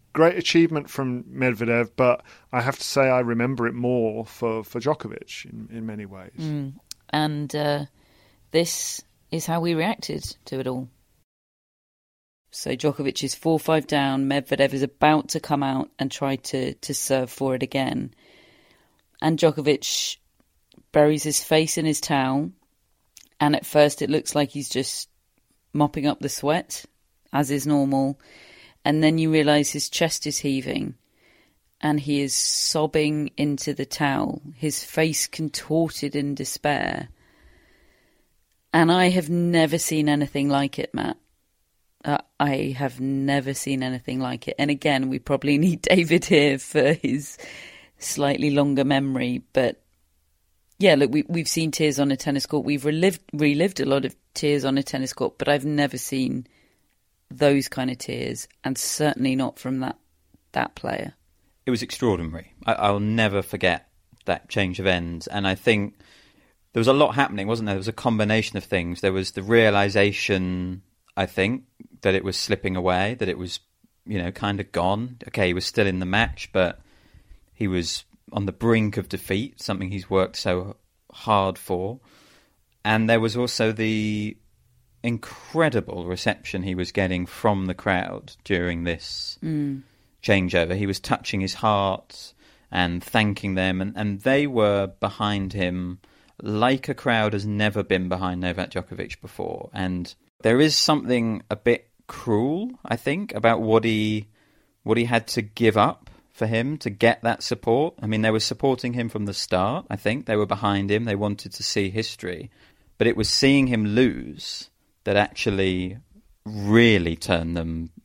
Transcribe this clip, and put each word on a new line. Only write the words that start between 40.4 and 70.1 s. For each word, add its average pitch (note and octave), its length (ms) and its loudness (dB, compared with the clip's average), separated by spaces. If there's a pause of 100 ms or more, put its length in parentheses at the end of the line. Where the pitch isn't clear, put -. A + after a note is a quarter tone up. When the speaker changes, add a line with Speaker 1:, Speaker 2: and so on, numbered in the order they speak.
Speaker 2:
like C#3 300 0
it, - 160 -6
Matt. - 220 -4 (880)
Uh, C#3+ 140 0 (200)
I C#3 400 0
have B2+ 220 -4
never C3+ 520 -2
seen C#3 300 -4
anything B2+ 380 -6
like B2+ 280 -6
it. - 100 -6
And D3 120 0
again, C3+ 380 0
we C3 100 -4
probably C#3+ 400 0
<laughs> - 0 -
need E3 240 2
David E3+ 420 4
here C#3+ 340 4
for C#3+ 360 2
his C#3+ 420 -4 (600)
slightly C#3+ 520 0
longer C#3+ 340 4
memory. C3 580 0 (100)
But - 300 2 (960)
yeah, F#3 160 8
look, C#3 160 4
we, D3 180 2
we've E3+ 200 -2
seen D#3+ 240 0
tears D3 260 0
on C#3 140 2
a C3+ 40 0
tennis C#3 300 -2
court. D3 180 -2
We've C#3+ 200 -2
relived, D#3+ 360 2 (120)
relived D3+ 480 2
a - 60 0
lot C#3 180 2
of C3 120 -6 (180)
tears D3 300 0
on C3+ 140 2
a C#3 40 0
tennis C3+ 300 -4
court, - 240 -4
but - 120 -4
I've C#3+ 160 2
never D3 340 0
seen B2+ 480 -4 (840)
those C#3 360 2
kind C3 220 -4
of B2 80 -8
tears, A#2+ 500 -8 (160)
and C3+ 120 -4
certainly C3+ 600 0
not C3 220 -4
from C3 220 -4
that, C3 160 -6 (560)
that - 220 -2
player. - 400 -8 (520)
Speaker 3:
It B2+ 40 -2
was A#2 120 0
extraordinary. E2+ 720 -4 (120)
I, A2+ 60 2
I'll G2+ 260 2
never G#2 440 0
forget F#2 460 -2 (360)
that - 240 -4
change F#2+ 320 -2
of F#2 60 0
ends. E2+ 420 -2
And G2 180 -4
I F#2+ 80 2
think G#2 400 0 (800)
there A2+ 80 0
was A2+ 80 4
a C3 40 8
lot C#3+ 220 4
happening, G#2 320 0
wasn't A2+ 200 -2
there? - 80 0
There G2 60 -2
was F#2+ 80 -6
a A2+ 40 -6
combination G#2+ 640 0
of F#2+ 80 -6
things. F2 360 -2
There G2 120 2
was F#2+ 200 -4
the F#2+ 120 -8
realisation, G2+ 1400 2 (340)